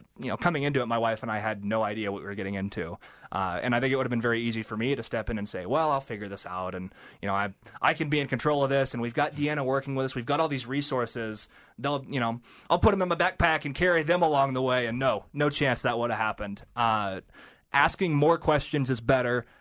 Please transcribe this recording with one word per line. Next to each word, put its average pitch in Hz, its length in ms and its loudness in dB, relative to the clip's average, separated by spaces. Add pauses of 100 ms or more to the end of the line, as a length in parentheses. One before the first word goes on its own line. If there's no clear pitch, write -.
(180)
you 131 120 -6
know, 104 80 -4
coming 160 240 0
into 143 180 0
it, 117 60 -2
my 117 100 0
wife 113 260 0
and 117 80 -4
I 107 80 -2
had 104 280 -4
no 110 160 2
idea 107 280 -2
what 98 120 -4
we 87 40 -10
were 101 80 -8
getting 101 200 -4
into. 95 420 -6 (340)
Uh, 92 320 -2
and 123 120 0
I 120 60 2
think 131 120 0
it 135 40 0
would 131 100 0
have 120 40 -4
been 117 120 -2
very 117 180 0
easy 113 220 -2
for 110 120 -10
me 120 200 -2
to 117 80 -4
step 107 260 -6
in 117 80 -4
and 104 100 -6
say, 90 200 -8
"Well, 151 240 0
I'll 135 100 0
figure 104 280 -8
this 95 180 -10
out. 92 280 -6
And, 92 200 -8 (260)
you 101 80 -6
know, 98 60 0
I, 101 160 0 (320)
I 139 100 4
can 156 160 -2
be 147 120 2
in 135 60 -2
control 143 380 0
of 131 60 2
this. 135 240 2
And 120 80 -2
we've 117 100 -2
got 147 220 0
Deanna 147 320 -2
working 135 280 0
with 135 120 0
us. - 80 -6
We've 120 100 -4
got 143 160 0
all 160 80 2
these 127 180 -4
resources. 120 840 -4 (280)
They'll, 139 300 -2
you 139 120 -2
know, 117 200 0 (300)
I'll 175 80 6
put 214 140 6
them 196 100 2
in 180 60 0
my 175 60 2
backpack 165 520 2
and 135 80 -4
carry 175 280 4
them 175 200 2
along 139 320 4
the 131 80 0
way." 127 240 2
And 117 120 -2
no, 123 360 0
no 147 160 2
chance 135 320 0
that 120 160 0
would 117 100 0
have 110 100 -2
happened. 104 440 -4 (120)
Uh, 107 460 2 (500)
asking 156 440 2
more 156 240 6
questions 147 500 0
is 120 140 -2
better. 123 420 2 (160)